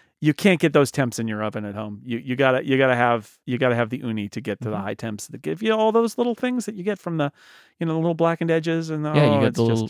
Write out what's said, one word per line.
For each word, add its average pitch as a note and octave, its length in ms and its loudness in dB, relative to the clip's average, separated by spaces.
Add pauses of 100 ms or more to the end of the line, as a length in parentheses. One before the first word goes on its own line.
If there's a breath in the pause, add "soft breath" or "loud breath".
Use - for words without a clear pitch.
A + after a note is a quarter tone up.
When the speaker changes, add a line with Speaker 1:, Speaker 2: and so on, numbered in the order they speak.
(200 soft breath)
Speaker 1:
you D3+ 120 4
can't F3+ 280 2
get D#3 120 4
those C#3+ 200 4
temps B2+ 260 -2
in A2+ 80 -2
your G#2+ 160 -4
oven G#2+ 220 -4
at G2+ 100 -8
home. G#2+ 300 -10
You, A#2+ 140 -4
you B2 180 -6
gotta, C3 280 2
you C3 140 2
gotta C3 160 4
have, A#2+ 500 0
you B2 140 -4
gotta B2+ 160 2
have A#2 160 0
the B2 80 -4
Uni A2 300 -4
to A2 120 -10
get G2+ 200 -6
to A2 100 -6
the G#2 60 -4
Speaker 2:
Mm-hmm. G2 80 -6
Speaker 1:
high G#2 100 -6
temps A2 320 -8
that - 160 -16
give D#3+ 180 -6
you A3 140 0
all A3 160 2
those A3+ 280 2
little A#3+ 180 -2
things B3 300 -4
that G#3+ 100 -8
you F3+ 80 -10
get G3+ 160 -4
from E3+ 160 -4
the, D3 160 -2 (480 soft breath)
you E3+ 60 -2
know, D#3+ 80 0
the D#3+ 40 0
little E3 160 0
blackened E3 380 0
edges E3 380 0
and D#3 140 -4
the, D3+ 80 -4
Speaker 2:
Yeah, D3 120 4
you D3 80 4
Speaker 1:
oh, C#3 80 4
Speaker 2:
get - 80 4
Speaker 1:
it's - 100 -4
Speaker 2:
the A#2 80 4
Speaker 1:
just, A2+ 160 2
Speaker 2:
little A2 80 -4